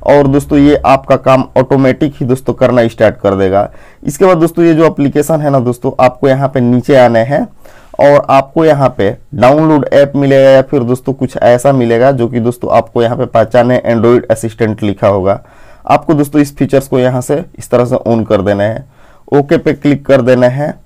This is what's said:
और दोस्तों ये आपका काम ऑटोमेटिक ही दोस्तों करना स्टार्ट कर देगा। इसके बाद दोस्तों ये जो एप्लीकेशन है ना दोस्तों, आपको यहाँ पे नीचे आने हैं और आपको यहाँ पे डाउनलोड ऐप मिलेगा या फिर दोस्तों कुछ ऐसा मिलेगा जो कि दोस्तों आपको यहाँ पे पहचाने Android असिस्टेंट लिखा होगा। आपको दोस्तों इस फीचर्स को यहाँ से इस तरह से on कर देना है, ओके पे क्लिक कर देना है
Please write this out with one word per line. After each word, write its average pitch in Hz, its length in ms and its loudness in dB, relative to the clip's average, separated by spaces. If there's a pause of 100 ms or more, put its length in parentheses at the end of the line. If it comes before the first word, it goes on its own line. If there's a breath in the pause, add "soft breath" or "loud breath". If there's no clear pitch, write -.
और 139 240 4
दोस्तों 143 300 0
ये 143 180 4
आपका 135 420 0
काम 131 260 0 (120)
ऑटोमेटिक 131 580 0
ही 143 120 -6
दोस्तों 127 280 -4
करना 120 340 0
स्टार्ट 110 280 -2
कर 98 200 -2
देगा। 98 320 0 (340 soft breath)
इसके - 220 -4
बाद 185 140 4
दोस्तों 170 260 0
ये 165 100 4
जो 160 120 2
एप्लीकेशन 147 540 -2
है 147 100 -2
ना 139 100 0
दोस्तों, 123 400 -4
आपको 127 280 0
यहाँ 135 200 0
पे 135 140 -4
नीचे 123 340 0
आने 117 240 4
हैं 139 260 -2 (540 loud breath)
और 143 300 4
आपको 139 340 0
यहाँ 139 240 2 (100)
पे 101 120 0 (260)
डाउनलोड 147 560 2
ऐप 139 240 2
मिलेगा 135 340 2
या 135 120 4
फिर 131 200 -2
दोस्तों 123 320 -4
कुछ 127 240 -8
ऐसा 123 340 2
मिलेगा 120 400 0
जो 120 160 -2
कि 120 120 -4
दोस्तों 117 320 -4
आपको 117 300 -2
यहाँ 117 140 -2
पे 131 100 -4
पहचाने 120 600 0
Android 117 440 0
असिस्टेंट 110 520 -4
लिखा 101 260 -2
होगा। 98 320 -2 (460 soft breath)
आपको 147 280 -2
दोस्तों 147 260 -2
इस 143 160 -2
फीचर्स 135 320 -2
को 135 100 -2
यहाँ 127 220 -2
से 151 240 -4 (140)
इस - 120 -14
तरह 123 140 2
से 123 120 -4 (100)
on 113 200 -2
कर 104 160 0
देना 101 220 -2
है, 110 200 -6 (480 soft breath)
ओके 143 260 0
पे 156 160 -2
क्लिक 139 320 -2
कर 135 160 2
देना 123 260 2
है 143 240 -4 (140)